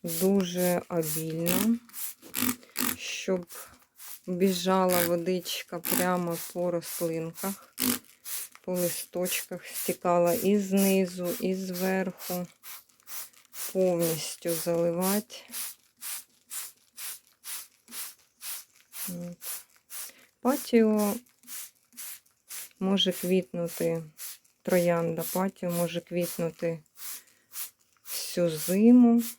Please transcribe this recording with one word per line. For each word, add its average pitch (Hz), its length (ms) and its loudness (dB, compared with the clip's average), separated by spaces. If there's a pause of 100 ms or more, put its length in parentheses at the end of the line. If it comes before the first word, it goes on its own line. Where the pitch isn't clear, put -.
дуже 180 840 2
обільно, 165 880 0 (1200)
щоб - 480 -4 (840)
біжала 185 800 2
водичка 175 720 -4
прямо 180 580 0 (160)
по 180 180 -2
рослинках, 165 1040 -6 (880)
по 180 80 -4
листочках, 180 920 -4
стікала 175 680 2
і 196 240 2
знизу, 190 720 2 (100)
і 190 160 -2
зверху. 185 920 -4 (1300)
Повністю 170 800 0
заливати. 170 840 0 (3750)
От. 175 540 -10 (760)
Патіо 220 720 4 (1700)
може 190 320 2
квітнути, 170 920 0 (580)
троянда 170 640 2 (100)
патіо 185 380 -2
може 170 300 -2
квітнути 170 800 -4 (1200)
всю - 460 -2
зиму 233 720 8 (160)